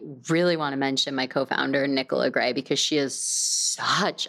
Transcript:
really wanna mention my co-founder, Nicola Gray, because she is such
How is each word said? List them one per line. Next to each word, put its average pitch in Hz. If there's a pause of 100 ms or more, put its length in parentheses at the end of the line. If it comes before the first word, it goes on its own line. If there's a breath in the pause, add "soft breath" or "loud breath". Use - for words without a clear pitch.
(280)
really 170
wanna 143
mention 135
my 131
co-founder, 135
Nicola 131
Gray, 123
because 139
she -
is 135
such -